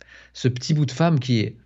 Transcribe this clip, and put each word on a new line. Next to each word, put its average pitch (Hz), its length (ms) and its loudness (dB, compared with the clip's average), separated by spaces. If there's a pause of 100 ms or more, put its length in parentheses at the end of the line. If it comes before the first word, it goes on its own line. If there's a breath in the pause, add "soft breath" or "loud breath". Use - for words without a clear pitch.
(320 loud breath)
ce - 140 -2
petit 123 280 -2
bout 147 120 2
de 123 60 -4
femme 165 260 2
qui 123 220 0
est, 107 260 -4